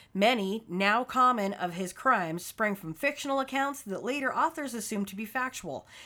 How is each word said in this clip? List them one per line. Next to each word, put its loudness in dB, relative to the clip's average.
Many, 4
now 4
common, 4
of -4
his -4
crimes 2
sprang 0
from -8
fictional 0
accounts -2
that -6
later -2
authors -2
assumed -4
to -12
be -6
factual. -6